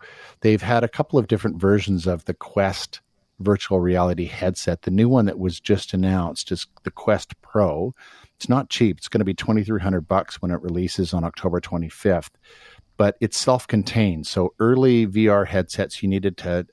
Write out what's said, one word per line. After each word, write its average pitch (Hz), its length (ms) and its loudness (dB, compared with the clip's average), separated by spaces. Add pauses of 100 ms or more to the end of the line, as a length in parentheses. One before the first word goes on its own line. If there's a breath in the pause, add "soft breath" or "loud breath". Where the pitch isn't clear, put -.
(400 loud breath)
they've 107 220 4
had 117 220 2
a 117 40 0
couple - 320 0
of 107 80 0
different - 320 -2
versions 95 480 2
of 87 180 -2
the 87 100 -6
Quest - 640 -4 (380)
virtual 98 400 2
reality 87 460 0
headset. 90 580 -4
The 92 80 -4
new 110 180 4
one 127 160 4
that 92 140 -2
was 90 200 -4
just - 340 0
announced 92 580 -2
is - 160 -6 (160)
the - 80 -8
Quest - 500 -4
Pro. 95 520 -2 (440 loud breath)
It's - 100 -10
not 127 220 0
cheap. 104 300 0
It's - 100 -14
gonna 107 160 0
be 95 80 -2
twenty-three 107 480 -2
hundred 90 260 -2
bucks - 340 -2
when 87 100 -4
it 85 100 -4
releases 87 520 -4
on 85 120 -2
October 87 340 -4
twenty-fifth, 85 800 -4 (580 loud breath)
but 101 240 2
it's - 180 -2
self-contained. 104 920 0
So 90 320 -2
early 123 460 4
V 107 220 2
R 101 160 4
headsets, - 580 -4
you 104 60 -2
needed 98 300 -2
to 87 360 -4